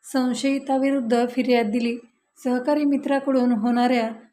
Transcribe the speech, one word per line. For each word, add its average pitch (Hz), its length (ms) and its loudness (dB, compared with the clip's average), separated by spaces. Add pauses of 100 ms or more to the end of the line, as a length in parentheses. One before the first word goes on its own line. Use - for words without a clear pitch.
(120)
संशयिताविरुद्ध 262 1120 0 (100)
फिर्याद 247 300 2
दिली. 233 300 -2 (480)
सहकारी 277 400 0
मित्राकडून 269 680 0
होणाऱ्या 240 560 2 (240)